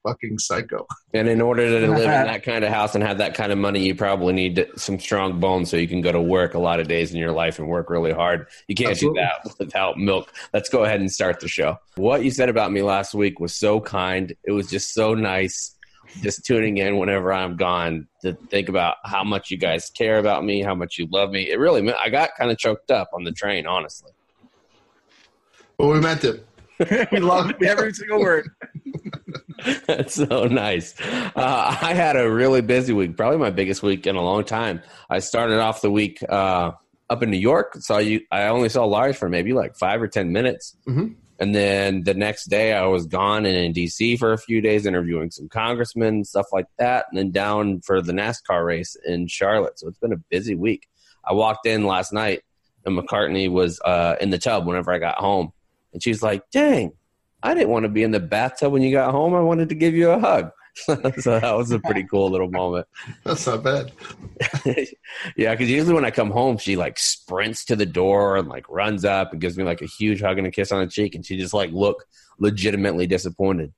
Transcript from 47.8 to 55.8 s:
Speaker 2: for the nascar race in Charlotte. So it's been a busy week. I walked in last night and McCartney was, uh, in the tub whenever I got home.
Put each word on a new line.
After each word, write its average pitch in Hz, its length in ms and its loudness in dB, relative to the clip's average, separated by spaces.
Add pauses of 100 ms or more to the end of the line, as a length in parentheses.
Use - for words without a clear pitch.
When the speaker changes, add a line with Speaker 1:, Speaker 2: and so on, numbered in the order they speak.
Speaker 2:
for 95 200 0
the 85 120 -2
nascar 98 520 -2
race 85 300 -4 (100)
in 87 220 -2
Charlotte. 98 520 0
So 78 100 -14
it's - 100 -14
been 117 140 -2
a 87 40 -4 (120)
busy 98 260 -2
week. 98 320 -2 (380)
I 90 80 -2
walked 110 320 0
in 110 200 0
last 95 280 -2
night 107 300 -2 (420)
and 95 120 -2
McCartney 95 540 0
was, 90 300 2
uh, 85 400 2
in 101 80 0
the 92 80 0
tub 101 280 0
whenever 90 280 -2
I 87 60 0
got 82 180 -2
home. 98 340 0 (400)